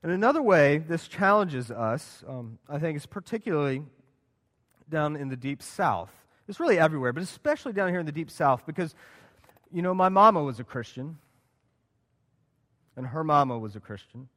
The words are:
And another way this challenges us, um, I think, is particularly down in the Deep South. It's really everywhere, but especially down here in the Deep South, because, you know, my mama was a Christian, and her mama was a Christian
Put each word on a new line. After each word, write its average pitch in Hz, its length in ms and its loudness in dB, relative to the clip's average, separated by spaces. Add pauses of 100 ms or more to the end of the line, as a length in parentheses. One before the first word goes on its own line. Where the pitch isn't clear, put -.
And 165 80 -4
another 233 300 2
way 156 380 6
this 160 280 -6
challenges 185 640 0
us, 113 560 -4
um, 120 320 -14 (100)
I 147 80 -8
think, 156 200 -4
is 143 80 -12
particularly 151 760 -4 (1040)
down 151 260 -2
in 143 140 -6
the 131 80 -8
Deep 135 260 -8
South. 104 480 -2 (360)
It's 202 120 -14
really 285 180 2
everywhere, 151 360 2
but 165 100 -6
especially 285 500 -4
down 190 160 -2
here 180 100 -2
in 165 60 -4
the 147 60 -6
Deep 160 180 -8
South, 135 360 0
because, 165 280 -6 (760)
you 170 100 -4
know, 180 120 0
my 185 160 4
mama 196 340 6
was 131 160 -6
a 123 40 -10
Christian, 135 540 -10 (1800)
and 127 100 -10
her 156 160 -6
mama 143 340 2
was 107 180 -10
a 107 40 -12
Christian 120 580 -16